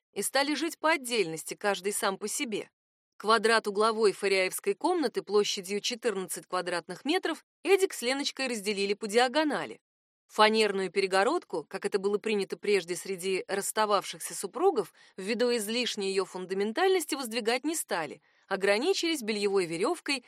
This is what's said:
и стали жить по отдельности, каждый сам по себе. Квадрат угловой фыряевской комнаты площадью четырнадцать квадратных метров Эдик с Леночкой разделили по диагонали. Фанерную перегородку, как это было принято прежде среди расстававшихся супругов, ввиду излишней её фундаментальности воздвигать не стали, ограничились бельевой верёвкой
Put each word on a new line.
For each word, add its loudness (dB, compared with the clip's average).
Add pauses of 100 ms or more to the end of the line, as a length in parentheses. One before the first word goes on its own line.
(140)
и -4
стали 0
жить -4
по 2
отдельности, -2
каждый -2
сам -2
по -6
себе. -6 (460)
Квадрат 4
угловой 2
фыряевской 0
комнаты 0
площадью 0
четырнадцать -4
квадратных -4
метров -2 (200)
Эдик 4
с -10
Леночкой -2
разделили 0
по -8
диагонали. 0 (480)
Фанерную 4
перегородку, 0
как -8
это 0
было 0
принято -2
прежде 0
среди -4
расстававшихся -2
супругов, 0 (220)
ввиду 0
излишней -2
её 0
фундаментальности 0
воздвигать -2
не -2
стали, -6 (260)
ограничились 0
бельевой 0
верёвкой -2